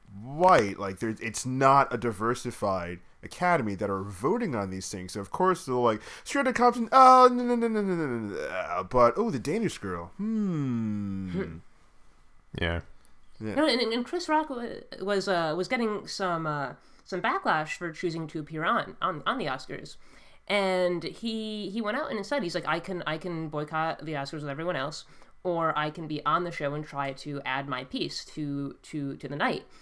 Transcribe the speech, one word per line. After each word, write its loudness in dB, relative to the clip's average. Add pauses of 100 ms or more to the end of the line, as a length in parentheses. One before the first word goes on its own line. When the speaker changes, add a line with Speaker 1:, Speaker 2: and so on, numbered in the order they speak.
(220)
Speaker 1:
white. 6
Like, -4
there, -2
it's -6
not 6
a 0
diversified -2 (240)
Academy 0
that -2
are -2
voting -2
on -2
these -8
things. -8
So -6
of -10
course 2
they're -2
like, 4 (240)
"Straight -2
Outta 2
Compton, 2
oh, 12
no, 0
no, 2
no, 2
no, 0
no, 2
no, 0
no, -2
no, -4
uh, -2
but, 6
oh, 0
the -2
Danish -2
Girl, -6
hmm." -2
Speaker 2:
Hmm. -4 (1000)
Speaker 3:
Yeah. 0 (580)
Speaker 1:
Yeah. -6
Speaker 2:
No, 2
and, 2
and -2
Chris -6
Rock 0
wa-, -8 (360)
was, 0
uh, 2
was -2
getting -2
some, -2
uh, -4 (320)
some -6
backlash 0
for -6
choosing -4
to -8
appear -6
on, 0
on, -4
on 0
the -4
Oscars. -8 (520)
And 2
he, -6
he -4
went -2
out -4
and -4
said, -2
he's -4
like, -4
"I 0
can, -6
I -4
can -6
boycott -4
the -6
Oscars -6
with -8
everyone -4
else, -6 (380)
or 0
I 0
can -8
be -6
on 2
the -4
show -2
and -4
try -6
to -8
add -2
my -6
piece -6
to, -6
to, -6
to -10
the -6
night." -2 (180)